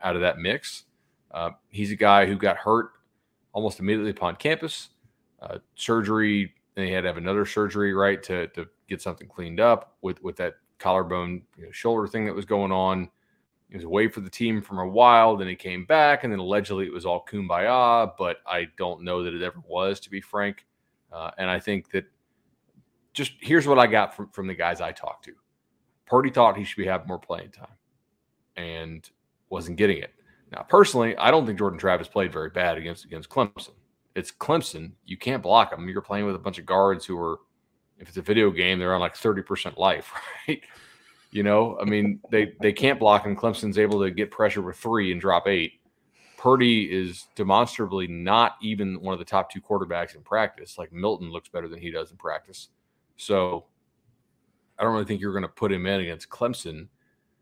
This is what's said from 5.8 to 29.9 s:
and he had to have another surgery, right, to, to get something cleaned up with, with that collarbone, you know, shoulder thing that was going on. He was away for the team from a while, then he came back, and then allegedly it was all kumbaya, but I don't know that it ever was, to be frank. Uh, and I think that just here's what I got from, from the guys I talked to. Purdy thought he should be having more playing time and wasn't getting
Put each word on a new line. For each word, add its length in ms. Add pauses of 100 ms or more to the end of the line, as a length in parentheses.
and 100
he 60
had 80
to 80
have 80
another 280
surgery, 480
right, 300
to, 260
to 200 (200)
get 140
something 260
cleaned 320
up 400
with, 220
with 140
that 180 (240)
collarbone, 640 (140)
you 80
know, 60
shoulder 380
thing 160
that 100
was 100
going 280
on. 360 (600)
He 80
was 80
away 240
for 120
the 100
team 320
from 160
a 80
while, 500
then 100
he 80
came 300
back, 400
and 80
then 80
allegedly 460
it 60
was 120
all 260
kumbaya, 840
but 300
I 220 (100)
don't 240
know 200
that 120
it 80
ever 260
was, 320
to 100
be 100
frank. 440 (480)
Uh, 240
and 140
I 100
think 300
that 160 (1080)
just 280
here's 260
what 120
I 80
got 300
from, 140
from 160
the 80
guys 260
I 120
talked 340
to. 60 (760)
Purdy 240
thought 260
he 80
should 160
be 60
having 220
more 100
playing 320
time 160 (920)
and 520 (420)
wasn't 260
getting 220